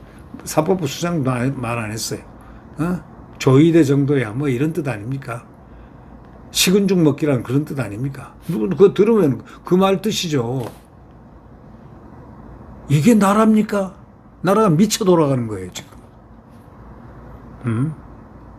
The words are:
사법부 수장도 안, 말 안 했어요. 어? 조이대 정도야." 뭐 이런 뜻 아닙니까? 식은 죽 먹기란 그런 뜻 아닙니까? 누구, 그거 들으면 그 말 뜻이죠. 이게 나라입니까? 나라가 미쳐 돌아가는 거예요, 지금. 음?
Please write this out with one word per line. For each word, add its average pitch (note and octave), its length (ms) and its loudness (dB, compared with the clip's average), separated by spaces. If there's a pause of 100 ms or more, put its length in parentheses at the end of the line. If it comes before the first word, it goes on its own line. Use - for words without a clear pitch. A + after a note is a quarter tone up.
(440)
사법부 F3 420 -2
수장도 D3+ 460 -4
안, B2+ 300 -4
말 A#2 180 -6
안 G#2+ 120 -8
했어요. A2 280 -8 (580)
어? E3+ 220 -4 (380)
조이대 D#3 460 4
정도야." C3+ 500 0
뭐 C#3+ 160 -4
이런 C#3 240 -2
뜻 D#3+ 140 -6
아닙니까? A#2+ 580 -10 (1080)
식은 G3 360 2
죽 F#3 120 2
먹기란 C#3+ 440 2
그런 C3+ 200 -2
뜻 D3+ 160 -8
아닙니까? A#2 560 -10 (120)
누구, G#3 220 -2
그거 F#3 240 4
들으면 F#3 500 2 (200)
그 - 120 0
말 F#3+ 260 2
뜻이죠. C3+ 640 -4 (2250)
이게 D3+ 260 4
나라입니까? G#3 800 2 (460)
나라가 G3+ 280 2
미쳐 G3+ 360 2
돌아가는 C#3+ 420 2
거예요, F#2 240 -10
지금. - 180 -18 (1800)
음? A#2+ 280 -2 (640)